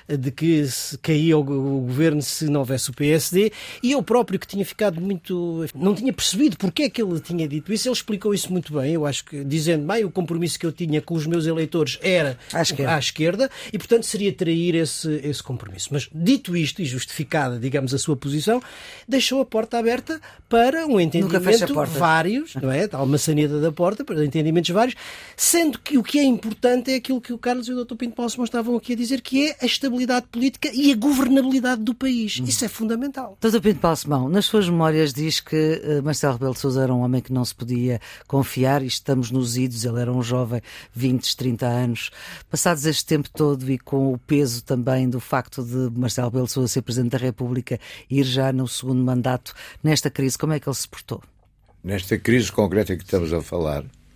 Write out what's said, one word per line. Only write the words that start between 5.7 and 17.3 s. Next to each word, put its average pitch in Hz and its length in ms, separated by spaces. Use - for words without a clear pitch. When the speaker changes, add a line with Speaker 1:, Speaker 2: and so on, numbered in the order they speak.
Speaker 1:
não 196 220
tinha 226 180
percebido 208 440
porque 196 260
é 254 80
que - 100
ele 180 180
tinha 165 280
dito 151 260
isso. 226 140
Ele 247 80
explicou 208 400
isso - 160
muito 175 200
bem, 147 220
eu 151 140
acho - 180
que 143 180
dizendo, 151 480
bem, 220 140
o 165 60
compromisso 170 480
que 170 80
eu 160 40
tinha 151 300
com 170 140
os 151 100
meus 165 220
eleitores 160 560
era 165 340
Speaker 2:
À 156 80
esquerda. 143 320
Speaker 1:
à 151 60
esquerda, 175 500
e 214 60
portanto 233 240
seria 202 280
trair 165 440
esse, 160 360
esse 147 180
compromisso. 98 500
Mas 143 220
dito 175 420
isto, 170 280
e - 20
justificada, 131 720